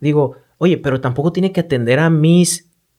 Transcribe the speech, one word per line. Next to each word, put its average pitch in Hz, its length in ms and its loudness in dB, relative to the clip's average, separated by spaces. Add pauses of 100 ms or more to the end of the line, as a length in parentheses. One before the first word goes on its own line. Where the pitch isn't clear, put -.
digo, 147 360 -2 (200)
"Oye, 175 220 0
pero 131 240 -4
tampoco 139 300 -2
tiene 185 200 -2
que 180 80 -2
atender 123 380 0
a 160 100 2
mis, 165 560 2 (340)